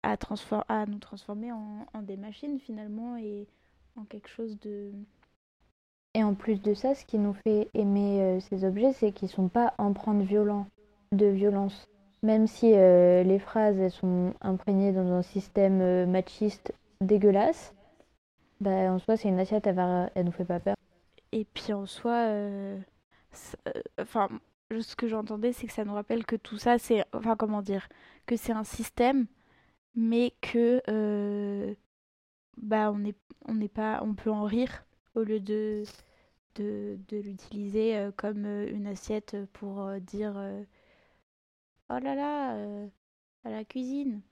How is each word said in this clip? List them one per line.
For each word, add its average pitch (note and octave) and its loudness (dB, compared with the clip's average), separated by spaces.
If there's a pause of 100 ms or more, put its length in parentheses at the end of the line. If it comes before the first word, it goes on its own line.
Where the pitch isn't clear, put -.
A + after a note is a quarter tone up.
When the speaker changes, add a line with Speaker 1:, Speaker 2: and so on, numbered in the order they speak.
Speaker 1:
à G#3+ 0
transfor-, - -4
à G#3+ 0
nous G#3 -8
transformer G#3 -12
en, G#3+ -12
en A3 -10
des G3 -10
machines, G#3+ -8
finalement, A3 -10
et G#3 -10 (480)
en A3+ -14
quelque G#3 -18
chose A3+ -10
de G3+ -10 (1200)
Speaker 2:
Et A3+ 2
en G#3 2
plus G3+ -2
de G#3 0
ça, C4 0
ce - -20
qui A3 -2
nous G3+ 0
fait G#3 0
aimer, G3+ 2
euh, F#3 2
ces F#3+ -4
objets, G#3 4
c'est G#3+ 2
qu'ils G3 -6
sont F#3+ 0
pas A#3 2
empreints G#3 0
de G3+ 2
violen-, G3+ 0 (460)
de G3+ 6
violence. G3 2 (360)
Même A3 6
si, A3+ 6
euh, F3+ 10
les F#3+ 4
phrases, G#3 2
elles F#3 2
sont F3+ 0
imprégnées G3 2
dans F#3 2
un F3+ 2
système, F#3+ 2
euh, F3+ 4
machiste F#3 -2 (260)
dégueulasse, G#3 4 (840)
bah, F#3+ 2
en F#3 2
soi, A3 2
c'est A3 -2
une F#3 4
assiette, G#3 0
elle F#3+ 2
va, F3+ 2
elle F3+ 2
nous F3 0
fait F3+ -6
pas F3 -2
peur. G3 -2 (560)
Speaker 1:
Et A3 -4
puis - -10
en G3+ -4
soi, - -6 (160)
euh, G3+ -4 (540)
c'est, - -18 (140)
euh, - -8 (200)
enfin, G#3 -2 (420)
je, A3+ -6
ce - -12
que A#3+ -4
j'entendais, A3 -4
c'est B3 -10
que G#3+ -14
ça G#3+ -6
nous G3+ -8
rappelle A3 -4
que - -2
tout G#3+ -10
ça, A#3+ 2
c'est, A3 0
enfin, A3 -2
comment G#3+ -2
dire, G3 -6 (380)
que A#3+ 0
c'est - -6
un G#3+ -2
système, B3 0 (680)
mais A#3 2
que, A#3 2
euh, G3+ -2 (840)
bah, G#3+ 0
on G#3 -4
est, G#3 -6 (320)
on A3+ -4
n'est G#3+ -2
pas, G#3+ -4
on G#3+ -2
peut G3 -4
en G#3 -2
rire A3+ -2 (320)
au A3+ 0
lieu G#3+ -2
de, G#3+ -4 (720)
de, G#3 -6 (100)
de G#3+ -8
l'utiliser, G#3 -4
euh, G3+ -4
comme, G#3 -6
euh, G#3 -6
une G#3 -8
assiette G#3+ -8 (160)
pour, G3 -12
euh, G3 -8
dire, G3+ -8
euh, « G3 -10 (1300)
Oh B3 -6
là C4+ -6
là, C#4 -6
euh, G#3 -10 (580)
à A#3 -8
la G#3+ -10
cuisine. » B3+ -6 (100)